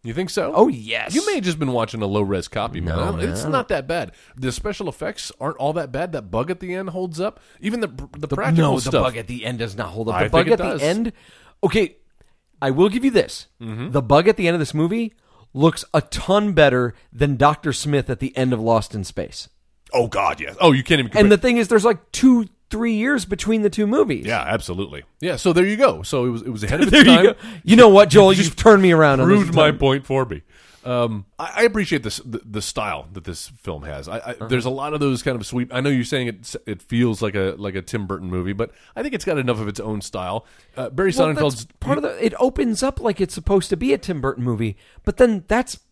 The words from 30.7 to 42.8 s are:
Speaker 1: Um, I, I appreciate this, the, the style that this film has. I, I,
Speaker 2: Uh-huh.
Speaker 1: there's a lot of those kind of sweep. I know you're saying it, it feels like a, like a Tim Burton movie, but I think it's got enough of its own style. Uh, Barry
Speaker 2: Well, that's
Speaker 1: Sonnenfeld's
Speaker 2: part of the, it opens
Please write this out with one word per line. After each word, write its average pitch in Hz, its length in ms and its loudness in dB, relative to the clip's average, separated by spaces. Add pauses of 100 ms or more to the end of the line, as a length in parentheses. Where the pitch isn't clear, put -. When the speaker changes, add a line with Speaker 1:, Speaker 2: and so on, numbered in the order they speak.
Speaker 1:
Um, 120 440 -4 (100)
I, 165 200 -10
I 214 80 0
appreciate 196 360 0
this, 110 240 -8
the, 113 180 -10
the 107 200 -8
style 87 500 -8
that 92 120 -16
this - 240 -12
film 76 340 -12
has. 71 260 -12
I, 98 80 -10
I, - 0 - (140)
Speaker 2:
Uh-huh. 110 160 -12
Speaker 1:
there's 127 180 -2
a 127 60 -4
lot 143 240 -8
of 147 40 -6
those 139 220 -2
kind 131 140 -4
of 110 100 -8
sweep. 123 260 -6
I 127 100 -4
know 143 100 -2
you're 123 120 0
saying 127 260 -4
it, 104 260 -16 (100)
it 101 160 -10
feels 117 400 0
like 107 140 -4
a, 95 240 -2
like 98 160 -8
a 92 80 -6
Tim 104 240 -8
Burton 92 240 -8
movie, 92 220 -4
but 113 180 -6 (240)
I - 80 -6
think 277 100 -6
it's 208 120 -8
got 165 120 -2
enough 123 220 -2
of 107 80 -6
its 101 120 -8
own 107 220 -6
style. 92 460 -8 (280)
Uh, 127 140 -8
Barry 180 260 -2
Speaker 2:
Well, 156 120 4
that's 151 120 -2
Speaker 1:
Sonnenfeld's 143 260 -2 (140)
Speaker 2:
part 294 200 -2
of - 40 -4
the, - 220 -4
it 220 140 0
opens 226 420 0